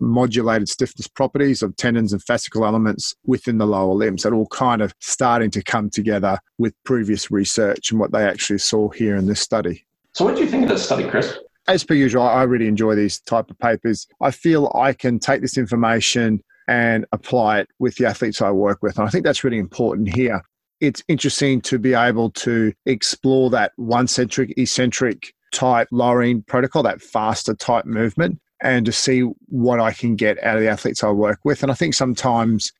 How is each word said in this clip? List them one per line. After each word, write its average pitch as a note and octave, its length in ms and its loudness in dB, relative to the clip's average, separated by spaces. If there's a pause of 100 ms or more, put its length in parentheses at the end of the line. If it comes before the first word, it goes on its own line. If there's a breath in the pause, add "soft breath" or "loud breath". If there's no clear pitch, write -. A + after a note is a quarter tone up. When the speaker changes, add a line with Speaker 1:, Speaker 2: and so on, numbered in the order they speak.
Speaker 1:
modulated A#2 680 0
stiffness - 400 -6
properties C#3 540 0
of G2 140 -2
tendons A#2 360 0
and G2 100 -2
fascicle A2 440 -2
elements G#2+ 580 0
within B2+ 320 0
the G#2+ 100 2
lower F#2+ 280 2
limbs. G2+ 300 0
That A2 100 0
all A2 140 0
kind A#2+ 340 0
of G2 160 -2
starting A#2+ 540 0
to G2+ 100 -4
come G#2+ 260 -2
together G2+ 500 0 (200)
with A#2 160 0 (100)
previous G#2+ 460 -2
research G2+ 600 0
and A2+ 80 0
what G#2 140 0
they A2 100 2
actually G2+ 360 0
saw G#2+ 320 0
here G#2 260 -2
in F#2+ 120 0
this G#2 120 0
study. F2 460 -4 (260)
Speaker 2:
So F3+ 140 0
what - 100 0
do F4 60 0
you C#4 40 2
think B3+ 180 0
of A3 40 2
this F#3+ 160 -2
study, - 240 -2
Chris? - 300 -2 (300)
Speaker 1:
As F#3+ 160 0
per E3 100 0
usual, B2+ 280 4
I B2 200 2
really B2 240 2
enjoy G#2+ 300 2
these G#2 240 0
type A2+ 300 -2
of - 80 -20
papers. A2+ 480 -2 (140)
I C#3 100 2
feel D#3 440 0
I C3 180 2
can A#2+ 260 -2
take C3+ 220 0
this - 160 -6
information A#2 840 0 (260 soft breath)
and A#2 440 0
apply G#2+ 480 0
it - 80 -4 (100)
with B2 180 -2
the B2 100 2
athletes G#2+ 360 -2
I G2+ 80 2
work G2+ 320 0
with. G#2 160 -2
And G#2+ 80 0
I G#2+ 40 -4
think F3 140 0
that's C#3+ 200 0
really A#2 140 -2
important G2 560 -2
here. A#2 280 0 (380)
It's C#3+ 280 -2
interesting C#3 540 0
to - 160 -2
be B2+ 160 2
able A#2 380 2
to A2+ 420 0 (100)
explore C3 680 2
that A2 260 0
one-centric, B2 840 0
eccentric B2 760 -2 (200)
type B2 380 2
lowering A#2+ 520 2
protocol, C3 420 0
that - 180 -2
faster A2 520 -2
type A#2 300 -2
movement, A#2 560 -2 (220)
and B2 240 2
to A#2 60 0
see B2+ 280 0 (260)
what A#2+ 340 2
I A2 120 2
can A#2 240 -2
get G#2+ 260 0
out A2 140 0
of A2 60 2
the A2 60 2
athletes - 360 -2
I G#2+ 60 2
work G#2 340 0
with. D3 180 -2
And C#3 80 2
I B2+ 40 0
think E3 200 -2
sometimes, A#2 840 0